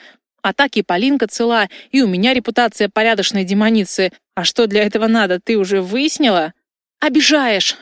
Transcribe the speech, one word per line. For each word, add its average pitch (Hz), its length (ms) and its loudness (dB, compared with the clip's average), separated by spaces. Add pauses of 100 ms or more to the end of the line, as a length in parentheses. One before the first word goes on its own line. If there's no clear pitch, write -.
(420)
А 190 120 -2
так 277 240 0
и 208 40 0
Полинка 220 460 0
цела, 233 400 0 (240)
и 269 100 2
у 233 60 2
меня 190 260 0
репутация 226 560 -2
порядочной 214 540 0
демоницы. 196 680 0 (220)
А 175 120 -4
что 233 200 0
для 208 180 2
этого 208 220 -2
надо, 208 340 2
ты 226 180 -2
уже 190 240 0
выяснила? 202 720 0 (460)
«Обижаешь!» 269 840 0